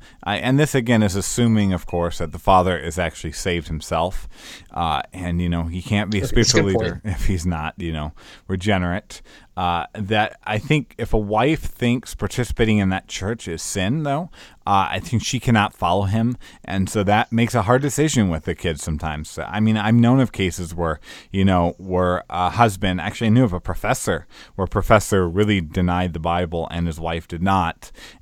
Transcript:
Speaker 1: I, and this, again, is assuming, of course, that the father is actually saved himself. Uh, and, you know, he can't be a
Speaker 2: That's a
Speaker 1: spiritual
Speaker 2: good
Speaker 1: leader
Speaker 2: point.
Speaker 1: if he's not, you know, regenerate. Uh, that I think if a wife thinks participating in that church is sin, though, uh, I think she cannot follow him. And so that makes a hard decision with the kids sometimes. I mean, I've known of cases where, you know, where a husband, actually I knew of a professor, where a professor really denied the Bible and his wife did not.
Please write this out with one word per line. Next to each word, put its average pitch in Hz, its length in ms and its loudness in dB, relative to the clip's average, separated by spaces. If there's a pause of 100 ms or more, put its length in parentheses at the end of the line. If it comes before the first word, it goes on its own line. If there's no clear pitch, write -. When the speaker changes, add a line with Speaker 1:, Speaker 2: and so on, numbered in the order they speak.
(240)
Speaker 1:
I, 101 140 -2
and 127 200 0
this, 147 160 2
again, 117 280 4
is 98 120 2
assuming, 104 580 2
of 87 140 -4
course, 85 320 -2
that 82 140 -6
the 87 60 -12
father 92 400 4
is 78 200 -6
actually 82 340 -6
saved 87 360 -4
himself. 82 580 -4 (460)
Uh, 78 300 -2 (100)
and, 87 280 -4
you 87 80 0
know, 85 160 -2
he 85 180 -6
can't 104 280 -2
be 104 80 -2
a - 40 0
Speaker 2:
That's - 100 -2
a - 20 2
Speaker 1:
spiritual 104 380 4
Speaker 2:
good 90 80 0
Speaker 1:
leader 87 240 -4
Speaker 2:
point. 98 120 -4
Speaker 1:
if - 100 -2
he's 90 200 2
not, 80 300 -2
you 82 160 -6
know, 76 200 -6 (360)
regenerate. 92 720 -2 (360)
Uh, 87 380 -2
that 104 500 -2
I 107 140 -2
think 151 400 0
if 117 160 -2
a 113 40 4
wife 110 420 2
thinks - 540 -2
participating 110 600 0
in 98 140 2
that 92 180 -4
church 107 400 -8
is 82 140 -6
sin, 107 400 -2
though, 147 280 -4 (360)
uh, 98 240 4
I 92 100 -4
think - 240 -2
she - 160 -4
cannot 107 320 2
follow 92 300 0
him. 113 340 0 (260)
And 95 280 -2
so 107 140 0
that 104 280 2
makes 117 220 2
a 117 80 2
hard 123 180 4
decision 139 480 2
with 80 160 -2
the 87 100 -4
kids 80 280 -4
sometimes. 78 560 -6
I 101 220 -4
mean, 110 180 4
I've 110 160 2
known 120 260 6
of 120 120 0
cases 87 420 -2
where, 82 260 -2 (300)
you 95 140 2
know, 90 340 4
where 90 500 0
a 90 220 -2
husband, 95 500 2
actually 107 280 -2
I - 20 4
knew 127 140 6
of 90 100 0
a 90 60 -6
professor, 95 680 -4 (300)
where 95 100 -2
a - 20 -10
professor 101 580 4
really 98 360 2
denied 90 500 0
the 80 80 -8
Bible 85 500 -2
and 85 160 -2
his 80 140 -4
wife 82 260 -6
did 85 160 -8
not. 92 480 0 (320)